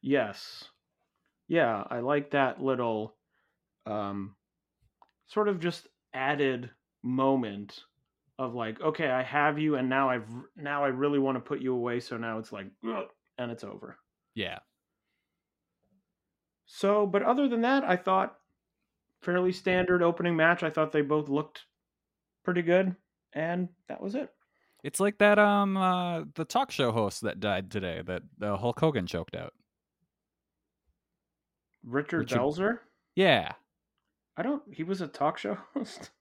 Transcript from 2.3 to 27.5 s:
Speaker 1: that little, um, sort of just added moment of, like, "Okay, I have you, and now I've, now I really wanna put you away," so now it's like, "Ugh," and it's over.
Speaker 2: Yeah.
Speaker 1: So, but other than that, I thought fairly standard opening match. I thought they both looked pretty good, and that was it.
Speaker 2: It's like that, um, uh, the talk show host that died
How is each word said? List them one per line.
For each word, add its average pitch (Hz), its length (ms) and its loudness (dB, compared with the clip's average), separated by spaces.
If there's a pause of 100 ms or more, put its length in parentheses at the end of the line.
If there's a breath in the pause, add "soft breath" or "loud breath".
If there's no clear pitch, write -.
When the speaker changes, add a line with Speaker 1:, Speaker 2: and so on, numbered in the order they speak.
Speaker 1:
that 135 300 2
little, 120 560 -2 (720)
um, 101 480 -6 (920)
sort 214 220 -2
of 196 120 -2
just 165 280 -6 (260)
added 131 560 0 (320)
moment 127 840 0 (540)
of, 127 160 -6
like, 113 260 -6
"Okay, 156 300 0
I 127 140 2
have 147 340 2
you, 156 180 2
and 131 140 0
now 135 200 4
I've, 113 200 -2 (260)
now 143 280 -4
I 139 60 2
really 143 280 0
wanna 135 220 2
put 139 220 -6
you 127 120 0
away," 120 260 -2
so 117 180 -8
now 113 200 -4
it's 110 140 -10
like, 98 160 -12 (200)
"Ugh," 110 200 -4 (320)
and 120 120 -6
it's 117 120 -12
over. 101 340 -14 (380)
Speaker 2:
Yeah. 98 240 -6 (2000)
Speaker 1:
So, 202 400 2
but 202 160 0
other 269 240 2
than 233 140 0
that, 262 220 2
I 180 120 2
thought 190 420 0 (840)
fairly 180 300 2
standard 180 520 2
opening 175 320 2
match. 165 280 4
I 160 60 0
thought 156 220 0
they 151 100 4
both 147 280 0
looked 151 360 -4 (760)
pretty 175 180 0
good, 180 340 4 (380)
and 175 360 -2 (180)
that - 140 -10
was 202 140 -6
it. - 180 -8 (500)
Speaker 2:
It's 147 160 -8
like 202 200 2
that, 208 200 8
um, 202 380 4
uh, 180 480 0 (100)
the 160 100 -4
talk 269 260 0
show 123 200 2
host 107 300 0
that 104 180 -4
died 95 320 -2